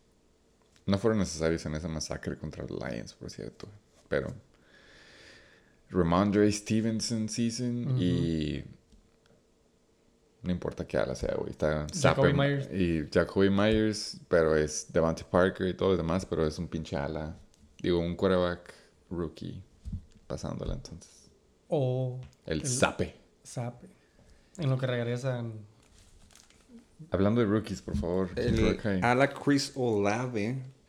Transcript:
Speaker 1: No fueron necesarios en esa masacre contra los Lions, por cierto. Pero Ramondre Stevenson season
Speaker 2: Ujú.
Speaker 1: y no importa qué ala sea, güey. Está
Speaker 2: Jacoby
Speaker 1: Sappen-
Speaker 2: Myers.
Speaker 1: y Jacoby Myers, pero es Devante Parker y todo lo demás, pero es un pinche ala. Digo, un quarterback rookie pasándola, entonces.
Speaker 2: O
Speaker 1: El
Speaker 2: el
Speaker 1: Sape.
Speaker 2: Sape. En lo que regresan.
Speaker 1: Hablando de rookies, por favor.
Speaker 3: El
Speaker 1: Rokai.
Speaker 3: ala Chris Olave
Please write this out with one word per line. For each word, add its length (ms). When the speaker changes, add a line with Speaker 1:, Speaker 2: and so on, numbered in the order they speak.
Speaker 1:
No 120
fueron 220
necesarios 460
en 100
esa 120
masacre 500
contra 280
los 160
Lions, 320
por 160
cierto. 380
Pero 260
Ramondre 640
Stevenson 760
season 640
Speaker 2:
Ujú. 100
Speaker 1:
y 600
no 80
importa 360
qué 100
ala 180
sea, 200
güey. 160
Está 420
Speaker 2:
Jacoby 380
Speaker 1:
Sappen- 60
Speaker 2:
Myers. 340
Speaker 1:
y 420
Jacoby 360
Myers, 800
pero 260
es 360
Devante 380
Parker 380
y 60
todo 180
lo 60
demás, 280
pero 220
es 100
un 100
pinche 280
ala. 400
Digo, 200
un 160
quarterback 580
rookie 520
pasándola, 480
entonces. 540
Speaker 2:
O 520
Speaker 1:
El 160
Speaker 2:
el 60
Speaker 1:
Sape. 480
Speaker 2:
Sape. 440
En 120
lo 80
que 100
regresan. 640
Speaker 1:
Hablando 320
de 60
rookies, 340
por 160
favor. 380
Speaker 3:
El 400
Speaker 1:
Rokai. 260
Speaker 3:
ala 320
Chris 420
Olave 840